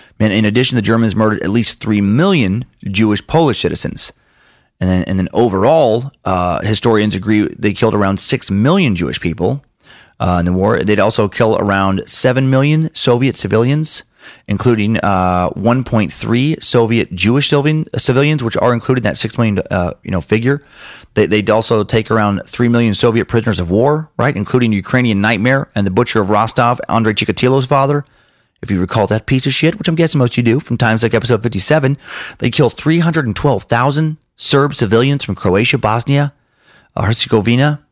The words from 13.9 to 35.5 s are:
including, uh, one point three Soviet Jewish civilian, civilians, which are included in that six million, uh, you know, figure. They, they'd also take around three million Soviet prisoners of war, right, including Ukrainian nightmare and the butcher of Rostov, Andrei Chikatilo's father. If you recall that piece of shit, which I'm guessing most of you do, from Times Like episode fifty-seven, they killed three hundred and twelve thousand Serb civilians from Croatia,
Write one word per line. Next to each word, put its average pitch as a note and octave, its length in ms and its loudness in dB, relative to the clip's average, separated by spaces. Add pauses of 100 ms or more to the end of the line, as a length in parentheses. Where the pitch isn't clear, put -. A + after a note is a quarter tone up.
including, G#2+ 520 0
uh, F#2 520 0
one A#2+ 340 -2
point G#2 280 -2
three B2 480 -2
Soviet A2+ 540 0
Jewish A2+ 340 0
civilian, D#3 380 0 (100)
civilians, C#3 460 0
which A2+ 140 -4
are A#2+ 180 2
included B2 300 -2
in G#2 60 0
that - 60 -4
six - 220 -6
million, G#2+ 220 0 (100)
uh, F2+ 320 -2
you F#2 80 -10
know, F#2 100 -2
figure. A#2+ 420 -2 (520)
They, G#2 120 2
they'd G2+ 240 0
also A2 340 2
take A2+ 260 -2
around G#2 340 0
three - 240 -2
million A#2 260 2
Soviet A2+ 320 2
prisoners G#2+ 340 -2
of E2+ 100 -4
war, C#3+ 460 0
right, C3 200 0
including A2+ 360 0
Ukrainian G#2+ 480 0
nightmare A#2 540 0
and G2+ 120 0
the F#2+ 40 -2
butcher A2+ 300 0
of G2 100 0
Rostov, A#2 580 0
Andrei A2 260 0
Chikatilo's B2+ 520 0
father. C#3+ 380 0 (560)
If - 120 -4
you F#2 80 0
recall G2 260 0
that G#2+ 200 -2
piece C3 200 0
of C#3 60 -2
shit, D#3 260 0
which - 80 -8
I'm E3 80 0
guessing D#3+ 240 0
most B2 140 2
of - 60 -8
you B2 40 2
do, A#2 180 2
from - 160 -6
Times A2+ 280 0
Like A2 100 0
episode A2+ 300 0
fifty-seven, C3+ 520 0 (420)
they - 120 -2
killed B2 240 2
three D#3+ 240 0
hundred E3 260 0
and G#2+ 120 -4
twelve B2+ 280 0
thousand D3 520 0 (180)
Serb - 400 0
civilians B2 500 2
from G2+ 120 -4
Croatia, G#2 420 0